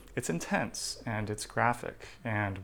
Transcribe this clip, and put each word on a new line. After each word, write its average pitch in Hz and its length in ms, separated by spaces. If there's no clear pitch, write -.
it's 127 120
intense - 800
and 107 240
it's - 160
graphic, - 600
and 104 400